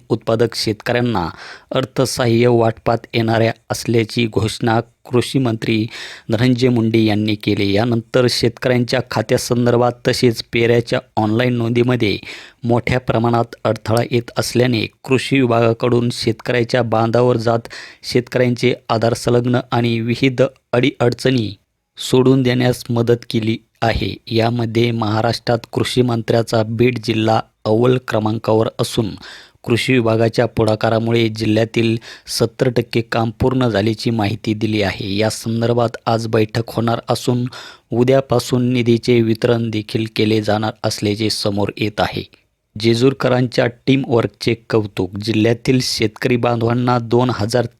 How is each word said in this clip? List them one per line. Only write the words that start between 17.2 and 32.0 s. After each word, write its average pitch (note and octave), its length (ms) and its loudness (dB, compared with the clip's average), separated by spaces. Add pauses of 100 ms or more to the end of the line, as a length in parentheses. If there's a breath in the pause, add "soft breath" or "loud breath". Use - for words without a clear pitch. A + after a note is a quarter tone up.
जात A#2 320 0 (340 loud breath)
शेतकऱ्यांचे B2 720 0 (140)
आधार A#2 260 2
संलग्न B2 460 0 (100)
आणि A#2 300 0
विविध A#2+ 420 0 (300)
अडीअडचणी B2+ 800 0 (480)
सोडून C3 440 4
देण्यास B2 480 0
मदत A#2 400 0
केली A2 260 -2 (260)
आहे. G#2+ 320 -2 (120)
यामध्ये A#2 640 0
महाराष्ट्रात A2+ 680 -2 (140)
कृषी - 300 0
मंत्र्याचा A#2 600 0
बीड A#2 420 0
जिल्हा A2 360 0 (240)
अव्वल A#2+ 340 2 (100)
क्रमांकावर A2 600 0 (100)
असून A#2 320 -2 (520 loud breath)
कृषी B2 300 0
विभागाच्या A2+ 540 2
पुढाकारामुळे A2+ 840 0
जिल्ह्यातील A2 680 0 (300 loud breath)